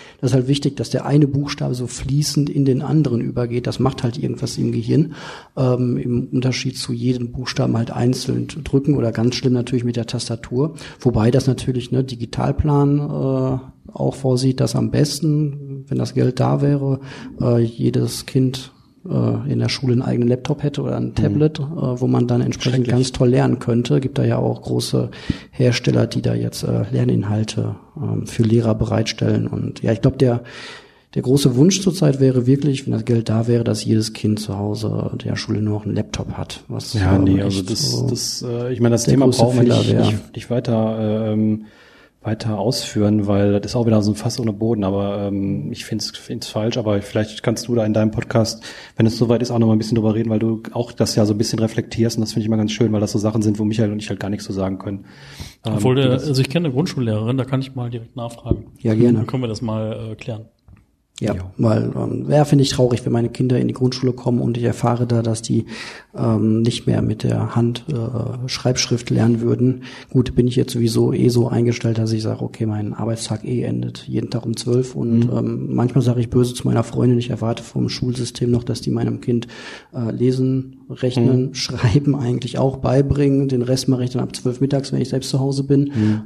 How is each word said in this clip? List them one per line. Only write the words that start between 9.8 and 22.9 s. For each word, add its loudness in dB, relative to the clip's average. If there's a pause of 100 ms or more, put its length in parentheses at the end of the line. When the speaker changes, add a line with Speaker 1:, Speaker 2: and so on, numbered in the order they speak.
Speaker 1:
mit -2
der -2
Tastatur. -4 (260)
Wobei 4
das 4
natürlich, -2
ne, 0
Digitalplan, 0
äh, -2 (340)
auch -2
vorsieht, 2
dass 0
am 0
besten, 0
wenn -2
das -2
Geld 0
da 2
wäre, 2 (400)
äh, 2
jedes -2
Kind, 0 (380)
äh, 0
in 0
der 0
Schule -2
einen 2
eigenen 0
Laptop -2
hätte -2
oder -2
ein -4
Speaker 2:
Mhm. -12
Speaker 1:
Tablet, 2
äh, -4
wo -2
man 4
dann 2
entsprechend 0
Speaker 2:
Schrecklich. 0